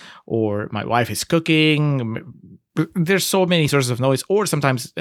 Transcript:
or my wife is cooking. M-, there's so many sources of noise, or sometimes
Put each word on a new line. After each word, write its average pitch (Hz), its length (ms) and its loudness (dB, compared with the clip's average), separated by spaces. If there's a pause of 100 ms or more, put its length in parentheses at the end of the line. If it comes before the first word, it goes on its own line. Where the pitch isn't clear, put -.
(260)
or 107 460 -2
my 104 140 -6
wife 113 240 0
is 101 160 -6
cooking. 156 760 2
M-, - 960 -8
there's 180 300 0
so 190 200 2
many 170 220 2
sources 131 240 0
of 120 80 -4
noise, 131 300 2
or 202 160 2
sometimes 139 560 -2